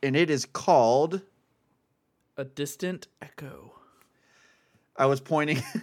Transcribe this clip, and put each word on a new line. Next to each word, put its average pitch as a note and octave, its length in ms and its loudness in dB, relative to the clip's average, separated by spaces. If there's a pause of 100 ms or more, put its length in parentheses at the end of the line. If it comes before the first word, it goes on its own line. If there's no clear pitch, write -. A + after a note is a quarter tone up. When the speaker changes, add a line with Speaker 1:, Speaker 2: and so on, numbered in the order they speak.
Speaker 1:
and C3+ 160 -2
it E3 120 2
is C#3 160 -2
called D3+ 760 2 (1160)
Speaker 2:
A C#3 60 -8
Distant C#3+ 640 -8 (140)
Echo. - 520 -18 (1200)
Speaker 1:
I C3+ 80 2
was C3+ 160 2
pointing, D3+ 400 0 (220)